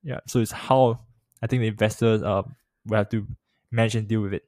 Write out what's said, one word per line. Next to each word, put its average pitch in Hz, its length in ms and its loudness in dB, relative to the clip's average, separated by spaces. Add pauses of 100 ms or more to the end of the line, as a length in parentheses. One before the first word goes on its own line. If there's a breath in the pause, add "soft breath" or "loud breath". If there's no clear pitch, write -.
Yeah. 135 240 -10
So 127 120 0
it's 113 120 0
how 127 500 2 (400)
I 117 60 -4
think 127 140 0
the 110 60 0
investors, 107 560 2
uh, 98 180 0 (440)
will 110 120 0
have 104 120 0
to 107 180 -4 (440)
manage 113 240 0
and 107 120 -2
deal 110 140 0
with 98 120 -4
it. - 140 -6